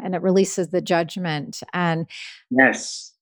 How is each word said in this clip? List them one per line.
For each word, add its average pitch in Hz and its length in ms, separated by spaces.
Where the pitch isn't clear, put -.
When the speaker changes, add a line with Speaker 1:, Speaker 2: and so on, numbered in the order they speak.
Speaker 1:
and 185 120
it 170 80
releases 185 460
the 180 140
judgment 165 760
and 170 340
Speaker 2:
Yes, - 720